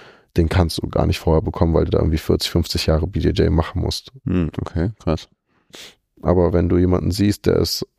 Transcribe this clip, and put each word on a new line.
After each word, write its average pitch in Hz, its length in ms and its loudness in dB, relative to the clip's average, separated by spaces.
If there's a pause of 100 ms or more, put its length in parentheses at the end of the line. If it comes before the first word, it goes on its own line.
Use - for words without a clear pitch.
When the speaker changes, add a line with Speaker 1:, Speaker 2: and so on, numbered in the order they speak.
(380)
Speaker 1:
Den 80 100 2
kannst 87 340 0
du - 60 -8
gar - 180 0
nicht 85 120 0
vorher 80 240 2
bekommen, 85 320 0
weil 80 100 2
du 80 60 -4
da - 80 2
irgendwie 80 200 2
vierzig, - 320 -2
fünfzig - 360 -2
Jahre 80 200 2
B 85 140 -4
J 80 180 0
J 82 120 2
machen 82 320 0
musst. - 300 -6 (120)
Speaker 2:
Hm, 90 260 0 (100)
okay, 85 380 -4
krass. - 300 -4 (960)
Speaker 1:
Aber 87 300 2
wenn 87 160 2
du 90 80 2
jemanden 90 340 2
siehst, 101 360 0
der 90 100 2
ist - 300 -2 (120)